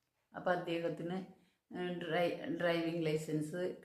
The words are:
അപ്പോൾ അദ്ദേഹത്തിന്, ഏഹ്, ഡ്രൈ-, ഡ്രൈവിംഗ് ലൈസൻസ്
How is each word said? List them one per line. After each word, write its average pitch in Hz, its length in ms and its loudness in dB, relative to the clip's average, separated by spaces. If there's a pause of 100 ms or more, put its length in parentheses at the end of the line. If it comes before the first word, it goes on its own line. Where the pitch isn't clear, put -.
(340)
അപ്പോൾ - 180 2
അദ്ദേഹത്തിന്, 170 680 0 (540)
ഏഹ്, 180 220 -2
ഡ്രൈ-, 170 640 0
ഡ്രൈവിംഗ് 170 480 2
ലൈസൻസ് 156 800 0